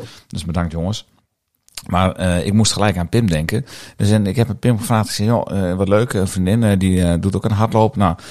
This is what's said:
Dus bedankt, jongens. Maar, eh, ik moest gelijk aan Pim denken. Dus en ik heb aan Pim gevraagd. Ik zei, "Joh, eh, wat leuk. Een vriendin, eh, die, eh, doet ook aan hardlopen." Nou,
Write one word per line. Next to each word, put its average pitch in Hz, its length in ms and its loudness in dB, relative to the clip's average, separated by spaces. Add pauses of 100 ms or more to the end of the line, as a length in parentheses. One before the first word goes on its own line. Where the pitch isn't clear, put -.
(280)
Dus - 160 -10
bedankt, 85 280 -4
jongens. 85 340 -6 (800)
Maar, 92 260 2
eh, 90 340 -2
ik 98 60 0
moest 107 200 2
gelijk 101 240 0
aan 87 120 -4
Pim 117 180 0
denken. 85 380 -2 (320)
Dus 104 140 2
en 107 160 2
ik 95 100 -4
heb 117 120 2
aan 101 100 -6
Pim 120 200 0
gevraagd. 107 300 0
Ik - 60 -8
zei, 104 140 -2
"Joh, 95 420 -2
eh, 90 60 -2
wat 95 120 0
leuk. 107 240 2
Een 95 160 0
vriendin, 95 340 0
eh, 101 160 4
die, 92 260 2
eh, 85 160 2
doet 98 160 0
ook 98 80 -2
aan 110 120 -2
hardlopen." 110 420 2
Nou, 87 180 2 (140)